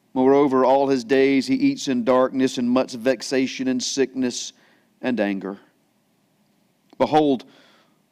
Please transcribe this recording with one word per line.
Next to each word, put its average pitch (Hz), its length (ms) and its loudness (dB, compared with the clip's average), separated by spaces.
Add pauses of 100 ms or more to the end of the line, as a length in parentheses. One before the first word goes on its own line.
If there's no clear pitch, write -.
(120)
Moreover, 131 500 4
all 135 260 2
his 131 160 -2
days 135 420 2
he 135 80 -2
eats 139 340 -2
in 123 160 -2
darkness 131 540 0
and 123 100 -2
much 127 240 0
vexation 131 760 -2
and 127 160 -2
sickness 127 680 -4 (480)
and 123 180 -4
anger. 98 380 -4 (1400)
Behold, 135 480 2 (640)